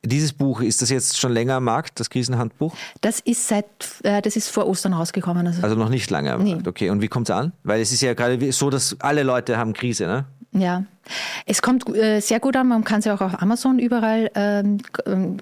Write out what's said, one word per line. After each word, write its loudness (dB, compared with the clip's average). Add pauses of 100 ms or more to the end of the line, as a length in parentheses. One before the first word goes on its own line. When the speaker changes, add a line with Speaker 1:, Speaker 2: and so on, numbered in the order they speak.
Speaker 1:
Dieses 0
Buch, 0
ist 0
das 0
jetzt 0
schon 0
länger 2
am 0
Markt, -2
das -4
Krisenhandbuch? -2 (260)
Speaker 2:
Das -2
ist 0
seit, 0 (380)
äh, 2
das -2
ist -2
vor 0
Ostern 0
rausgekommen. 0
Also -2
Speaker 1:
Also 2
noch 2
nicht -2
lange 0
am 0
Speaker 2:
Nee. 2
Speaker 1:
Markt. -4
Okay, -2
und 2
wie 0
kommt's -2
an? 0 (100)
Weil 0
es 0
ist 0
ja 2
gerade 0
wie, 0
so, 2
dass -2
alle 2
Leute 0
haben -2
Krise, -2
ne? -2 (260)
Speaker 2:
Ja. 0 (600)
Es 0
kommt, 2
äh, 4
sehr 0
gut 0
an. 4
Man 4
kann's 2
ja 2
auch -2
auf -2
Amazon 2
überall, 2
ähm, 2 (120)
k-, -6
ähm, 0